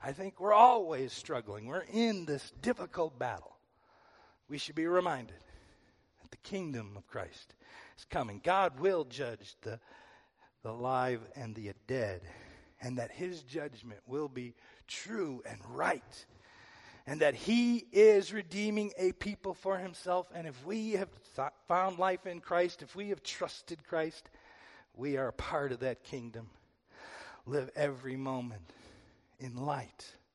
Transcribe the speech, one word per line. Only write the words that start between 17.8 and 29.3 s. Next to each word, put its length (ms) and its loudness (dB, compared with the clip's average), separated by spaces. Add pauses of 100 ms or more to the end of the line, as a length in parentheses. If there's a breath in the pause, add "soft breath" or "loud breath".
is 400 10
redeeming 680 -2
a 140 4
people 420 -6
for 240 -2
himself. 560 -2
And 140 -8
if 180 -12
we 280 -2
have 140 0 (280)
th-, 120 -2 (200)
found 320 4
life 260 2
in 140 -8
Christ, 420 2
if 140 -14
we 140 -6
have 120 -4
trusted 640 -6
Christ, 420 -2 (680 loud breath)
we 200 -2
are 120 0
a 40 -4
part 380 -2
of 100 -4
that 220 -4
kingdom. 480 -12 (960 loud breath)
Live 300 -4
every 400 -2
moment 520 -6 (720 loud breath)